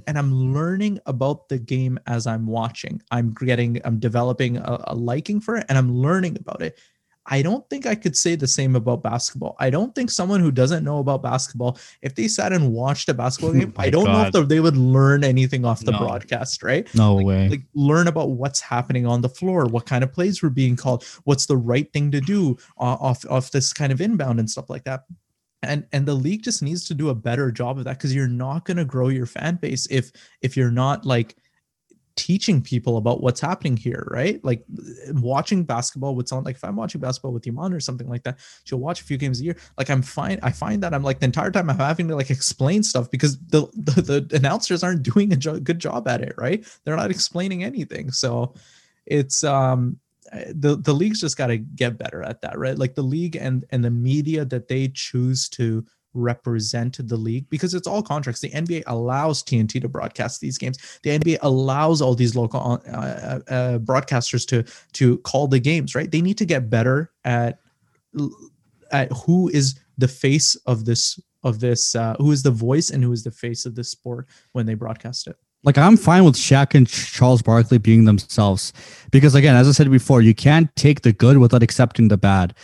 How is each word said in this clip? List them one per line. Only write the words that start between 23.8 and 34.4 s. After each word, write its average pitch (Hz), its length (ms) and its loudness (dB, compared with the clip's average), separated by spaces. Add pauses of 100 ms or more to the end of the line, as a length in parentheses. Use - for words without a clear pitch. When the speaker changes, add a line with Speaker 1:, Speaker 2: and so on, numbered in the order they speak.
Speaker 1:
of 131 100 -2
inbound 147 380 -2
and 110 80 -2
stuff - 220 -12
like 143 140 -14
that. 131 220 -10 (580)
And, 143 300 -6
and 139 120 0
the 147 80 -2
league 165 300 -2
just - 180 -6
needs 165 280 -6
to 175 40 -6
do 147 160 -4
a 127 60 -2
better 120 360 -4
job 123 280 -6
of 123 60 -10
that, 135 140 -10
'cause 135 140 -4
you're 135 140 0
not 131 380 -6
gonna 175 200 -4
grow 127 220 -2
your 131 180 -2
fan 170 340 -6
base 139 300 -6
if, 131 220 -2 (320)
if 131 120 -4
you're 127 140 2
not, 131 380 0
like, 120 280 0 (800)
teaching 175 440 0
people 120 340 -2
about 117 260 -2
what's 123 200 -2
happening 151 340 -2
here, 117 340 -6
right? 160 320 -4